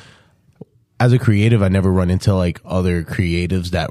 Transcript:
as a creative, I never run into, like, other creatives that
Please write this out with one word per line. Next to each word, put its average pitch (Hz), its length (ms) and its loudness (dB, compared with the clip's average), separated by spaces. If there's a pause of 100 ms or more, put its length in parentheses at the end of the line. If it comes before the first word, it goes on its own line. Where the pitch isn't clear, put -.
(960)
as 120 140 2
a 117 80 4
creative, 107 420 2
I 95 60 2
never 95 240 2
run 92 180 0
into, 92 240 0
like, 90 300 -2
other 90 400 -2
creatives 87 680 -4
that 85 200 -4